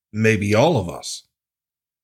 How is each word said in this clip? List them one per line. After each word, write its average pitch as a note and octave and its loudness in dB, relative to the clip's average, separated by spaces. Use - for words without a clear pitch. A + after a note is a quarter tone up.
maybe G#2 0
all D3 4
of F2+ -4
us. - -14